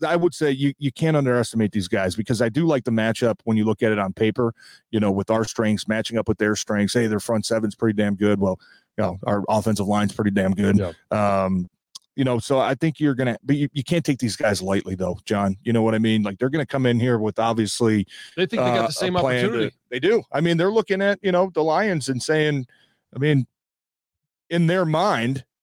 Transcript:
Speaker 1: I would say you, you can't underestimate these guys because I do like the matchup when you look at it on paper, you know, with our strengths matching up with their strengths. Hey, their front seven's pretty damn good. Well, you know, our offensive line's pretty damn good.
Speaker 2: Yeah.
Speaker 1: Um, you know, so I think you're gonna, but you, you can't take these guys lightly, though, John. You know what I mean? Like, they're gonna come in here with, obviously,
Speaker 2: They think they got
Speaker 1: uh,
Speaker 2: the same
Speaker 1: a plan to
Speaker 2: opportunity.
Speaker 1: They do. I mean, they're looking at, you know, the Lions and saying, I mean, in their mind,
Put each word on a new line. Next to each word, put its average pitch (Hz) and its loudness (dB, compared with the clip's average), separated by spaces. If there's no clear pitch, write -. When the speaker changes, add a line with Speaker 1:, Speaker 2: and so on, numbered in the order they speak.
Speaker 1:
I 160 0
would 170 2
say 151 0
you, 135 0
you 143 -2
can't 160 0
underestimate 123 2
these 95 -4
guys 95 0
because 113 -2
I - 2
do 156 0
like 143 0
the 123 -2
matchup 113 0
when 110 0
you 107 2
look 110 0
at 110 2
it 104 0
on 95 -2
paper, 113 0
you 110 0
know, 104 2
with 98 -2
our 113 2
strengths 107 -2
matching 110 -2
up 104 -4
with 107 0
their 107 0
strengths. 104 -2
Hey, 120 2
their 107 0
front 110 -2
seven's 110 -2
pretty 110 0
damn 101 0
good. 101 2
Well, 95 -2
you 107 0
know, 92 -6
our 104 0
offensive 104 0
line's 104 0
pretty 104 -2
damn 95 2
good. 98 2
Speaker 2:
Yeah. 90 -2
Speaker 1:
Um, 92 -2
you 135 0
know, 123 0
so 143 0
I 123 2
think 160 -2
you're 147 2
gonna, 120 -2
but 139 0
you, 143 0
you 139 -4
can't 170 -2
take 139 0
these 110 -2
guys 101 0
lightly, 95 -2
though, 90 -4
John. 101 0
You 117 -2
know 117 2
what 110 2
I 110 0
mean? 110 2
Like, 98 -4
they're 131 0
gonna 147 -2
come 135 -2
in 120 4
here 123 2
with, 107 -2
obviously, 110 0
Speaker 2:
They 180 0
think 220 -4
they 123 0
got 117 2
Speaker 1:
uh, 117 0
Speaker 2:
the - -4
same 180 -2
Speaker 1:
a 175 2
plan 127 0
to 202 0
Speaker 2:
opportunity. 226 -4
Speaker 1:
They 127 -6
do. 196 2
I 147 -2
mean, 170 2
they're 185 2
looking 202 0
at, 196 0
you 190 0
know, 185 2
the 151 2
Lions 165 0
and 127 -4
saying, 151 0
I - -8
mean, 139 2
in 170 2
their 180 2
mind, 156 0